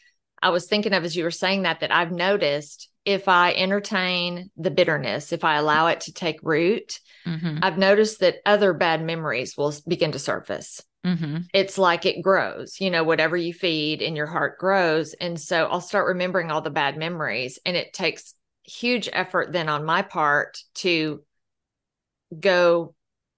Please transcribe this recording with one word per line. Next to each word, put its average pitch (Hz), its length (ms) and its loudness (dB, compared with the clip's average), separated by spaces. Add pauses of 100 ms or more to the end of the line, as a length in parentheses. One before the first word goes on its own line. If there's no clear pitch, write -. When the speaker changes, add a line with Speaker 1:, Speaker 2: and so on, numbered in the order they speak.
(420)
Speaker 1:
I 185 60 4
was 175 180 0
thinking 208 280 0
of 170 100 2
as 170 100 -4
you 170 100 -2
were 170 60 0
saying 190 320 -2
that, 165 180 0
that - 120 -2
I've 170 200 2
noticed, 170 760 -2 (160)
if 196 240 0
I 180 240 6
entertain 185 1040 -2
the 165 140 -2
bitterness, 147 600 0
if 170 120 -4
I 156 120 4
allow 151 320 4
it - 140 0
to 160 100 -12
take 160 300 -6
root, 165 560 0 (280)
Speaker 2:
Mm-hmm. 160 360 -4
Speaker 1:
I've 190 140 0
noticed 202 440 4
that 175 160 4 (100)
other 202 260 6
bad 160 320 0
memories 156 500 -4
will 147 140 0
s-, 147 140 -6
begin 165 300 0
to 135 60 -6
surface. - 640 -6 (240)
Speaker 2:
Mm-hmm. 160 320 -2 (160)
Speaker 1:
It's 190 240 2
like 180 300 2
it 170 160 -2
grows, 160 580 0
you 190 80 0
know, 170 160 2
whatever 160 320 2
you 170 160 -2
feed 156 480 -2
in 151 160 -4
your 147 100 -4
heart 156 320 -4
grows. 170 540 2
And 170 260 -8
so 165 280 0
I'll 175 160 -2
start 196 260 0
remembering 180 420 -2
all 156 120 0
the 156 80 -6
bad 143 260 0
memories, 143 720 -6
and 180 100 -2
it - 160 -6
takes - 400 -6 (300)
huge 240 500 -2
effort 180 400 -2
then 160 160 -2
on 151 160 -2
my 165 160 0
part 151 600 0 (140)
to 156 460 0 (1160)
go 170 560 2 (440)